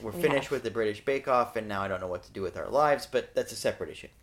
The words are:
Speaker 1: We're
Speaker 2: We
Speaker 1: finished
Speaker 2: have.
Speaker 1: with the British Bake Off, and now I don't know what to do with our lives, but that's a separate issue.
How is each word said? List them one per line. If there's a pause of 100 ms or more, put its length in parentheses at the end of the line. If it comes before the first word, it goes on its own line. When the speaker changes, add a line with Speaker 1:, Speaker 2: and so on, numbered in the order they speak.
Speaker 1:
We're
Speaker 2:
We
Speaker 1:
finished
Speaker 2:
have.
Speaker 1:
with
the
British
Bake
Off,
and
now
I
don't
know
what
to
do
with
our
lives,
but
that's
a
separate
issue. (140)